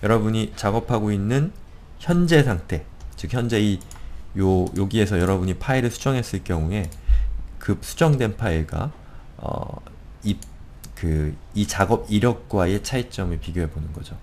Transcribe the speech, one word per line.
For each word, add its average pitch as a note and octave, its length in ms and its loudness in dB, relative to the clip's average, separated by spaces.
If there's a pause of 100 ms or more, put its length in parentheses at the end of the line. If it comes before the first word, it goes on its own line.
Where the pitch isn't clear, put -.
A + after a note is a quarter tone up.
여러분이 A2 540 2
작업하고 G#2+ 560 0
있는 A#2+ 400 2 (460)
현재 E3+ 440 6
상태, F2 440 0 (300)
즉 - 180 -6
현재 A#2 260 2
이, G2+ 180 4 (600)
요, F#2+ 260 6 (120)
여기에서 G2 440 2
여러분이 F#2 380 2
파일을 C3 320 2
수정했을 B2 520 -2
경우에 F2 480 -2 (680)
그 - 220 0
수정된 C3 580 2
파일과, E2 540 -2 (440)
어, - 400 -6 (480)
이, G2+ 140 0 (560)
그, D2+ 420 0 (180)
이 G#2 120 2
작업 G2+ 440 2
이력과의 G#2 720 2
차이점을 F#2+ 580 -4
비교해 E2 280 -2
보는 D#2 240 -6
거죠. - 300 -12